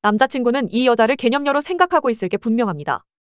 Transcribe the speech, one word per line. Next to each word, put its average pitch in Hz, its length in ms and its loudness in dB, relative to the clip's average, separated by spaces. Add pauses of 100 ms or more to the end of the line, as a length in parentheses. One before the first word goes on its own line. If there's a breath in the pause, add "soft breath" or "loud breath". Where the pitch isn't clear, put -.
남자친구는 240 680 0
이 247 140 0
여자를 233 300 4
개념녀로 277 460 0
생각하고 349 480 0
있을 220 200 -4
게 202 80 -4
분명합니다. 190 640 -2 (260)